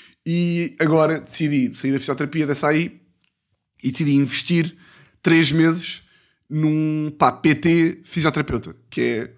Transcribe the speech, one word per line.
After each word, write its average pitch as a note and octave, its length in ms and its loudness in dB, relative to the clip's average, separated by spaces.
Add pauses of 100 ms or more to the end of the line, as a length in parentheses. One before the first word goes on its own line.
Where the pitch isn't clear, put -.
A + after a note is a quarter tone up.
(300)
E E3+ 480 -2
agora D#3 440 2
decidi D3 520 -2
sair C3+ 180 -4
da C#3 60 -2
fisioterapia, D3 480 -4
dessa C#3+ 220 -2
aí, D#3+ 320 -2 (840)
e C3 80 -2
decidi C#3+ 240 0
investir D#3+ 640 0 (460)
três D#3+ 280 4
meses E3 520 0 (480)
num, D#3 680 0
pá, C3 140 4
P D#3 220 0
T E3 500 0
fisioterapeuta, D3+ 720 -4 (140)
que - 100 -6
é, A#2+ 380 -4